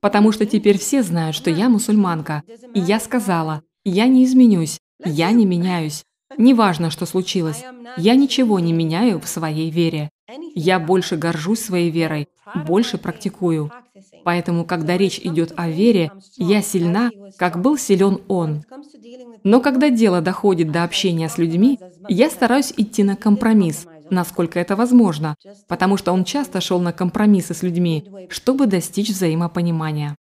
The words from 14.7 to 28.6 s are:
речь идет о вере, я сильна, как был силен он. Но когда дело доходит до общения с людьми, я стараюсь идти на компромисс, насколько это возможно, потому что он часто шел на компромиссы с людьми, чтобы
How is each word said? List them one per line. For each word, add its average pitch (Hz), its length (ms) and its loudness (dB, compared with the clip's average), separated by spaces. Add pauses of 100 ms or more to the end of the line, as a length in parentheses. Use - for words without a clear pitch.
речь 190 220 0
идет 165 380 -4
о 170 120 -6
вере, 180 420 2 (260)
я 196 240 2
сильна, 196 500 0 (260)
как 175 240 -2
был 277 160 2
силен 196 500 2
он. 156 360 -4 (800)
Но 214 160 6
когда 269 300 2
дело 220 320 2
доходит 170 500 0
до 170 120 0
общения 170 440 -2
с 160 100 -8
людьми, 180 420 2 (280)
я 220 220 2
стараюсь 262 480 0
идти 214 260 0
на 196 120 0
компромисс, 208 720 0 (220)
насколько 175 500 -2
это 170 160 -4
возможно, 190 600 2 (320)
потому 185 300 0
что 180 160 -2
он 185 100 0
часто 269 380 -4
шел 180 180 -2
на 175 140 -2
компромиссы 185 600 0
с - 80 -8
людьми, 170 440 -2 (240)
чтобы 269 380 0